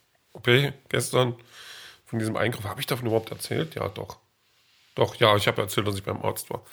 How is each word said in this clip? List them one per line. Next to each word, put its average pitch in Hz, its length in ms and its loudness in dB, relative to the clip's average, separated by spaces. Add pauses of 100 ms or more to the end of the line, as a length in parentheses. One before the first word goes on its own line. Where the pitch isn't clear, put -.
(320)
O - 80 -20
P 135 320 4 (160)
gestern, 123 480 0 (680)
von - 140 -6
diesem 110 180 -2
Eingriff. 107 280 -2
Habe 98 160 -6
ich 135 60 -8
davon 123 200 -2
überhaupt 110 240 0
erzählt? 113 460 -6
Ja, - 120 -2
doch. - 300 -12 (760)
Doch, - 180 2
ja, 107 220 6
ich 104 100 2
habe 113 160 2
erzählt, 101 240 0
dass 101 80 -2
ich 95 80 -8
beim - 180 -6
Arzt - 300 -4
war. - 120 -8 (100)